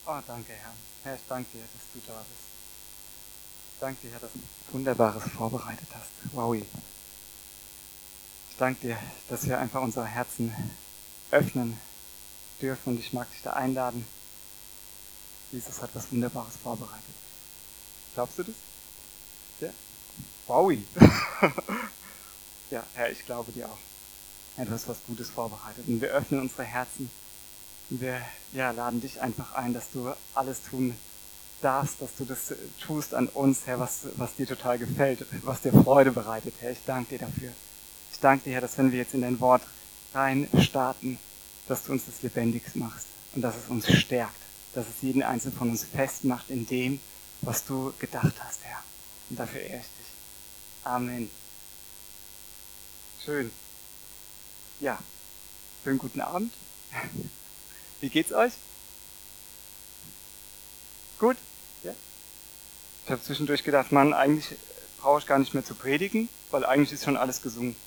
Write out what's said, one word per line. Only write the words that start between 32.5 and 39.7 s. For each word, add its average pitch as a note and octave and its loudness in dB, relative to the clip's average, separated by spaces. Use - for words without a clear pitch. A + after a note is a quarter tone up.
äh, B2 -4
tust D3+ -2
an B2+ 2
uns, C#3 4
Herr, B2+ 0
was, B2 -2
was B2+ -4
dir C3 0
total B2 2
gefällt, B2+ 2
was B2+ -2
dir C3 4
Freude C3 12
bereitet, A2 -2
Herr. B2 -2
Ich B2 -6
danke B2+ -2
dir B2+ -4
dafür. B2+ -4
Ich - -10
danke C3+ 8
dir, C3 -2
Herr, B2+ 2
dass B2 -2
wenn C3 10
wir B2 2
jetzt A#2+ -2
in C3 2
dein B2 2
Wort B2+ 10